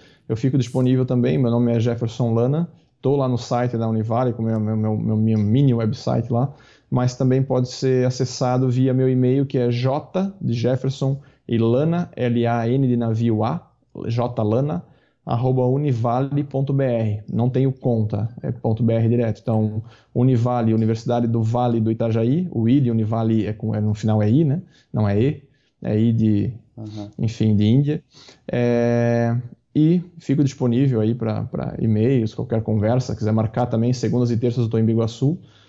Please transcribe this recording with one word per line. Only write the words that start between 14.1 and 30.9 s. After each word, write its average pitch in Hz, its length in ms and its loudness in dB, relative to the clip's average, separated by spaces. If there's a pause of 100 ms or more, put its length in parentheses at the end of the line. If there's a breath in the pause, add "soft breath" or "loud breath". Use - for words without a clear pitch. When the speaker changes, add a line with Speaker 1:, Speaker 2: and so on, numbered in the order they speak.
Speaker 1:
Lana, 139 400 0 (420 soft breath)
arroba 127 420 0
univale 135 760 0
ponto 135 300 -4
B 135 120 0
R. 110 460 -2
Não 120 200 0
tem 127 160 2
o 131 60 0
com, 117 340 0
tá? 107 220 -4 (140)
É 120 80 -6
ponto 113 320 -2
B 113 120 2
R 113 140 2
direto. 117 340 0
Então, 110 400 -2 (320 loud breath)
Univale, 120 600 2
Universidade 113 520 0
do 117 160 0
Vale 120 380 0
do 110 100 0
Itajaí, 117 600 0
o 113 180 0
I 139 120 4
de 120 100 2
Univale 113 560 0
é 107 60 -4
com, 110 220 -4
é, 107 60 -2
no 107 140 0
final 107 280 2
é 104 80 4
I, 147 140 4
né? 151 180 0 (300 soft breath)
Não 107 160 0
é 101 120 2
E, 143 220 0 (400 soft breath)
é 107 160 -2
I 117 140 2
de, 107 400 2 (240)
Speaker 2:
Aham. 107 420 -14
Speaker 1:
enfim, 110 360 0
de 104 120 4
Índia. 143 360 2 (480 loud breath)
É, 120 840 0 (380)
e 160 280 4 (160)
fico 143 240 0
disponível 127 580 2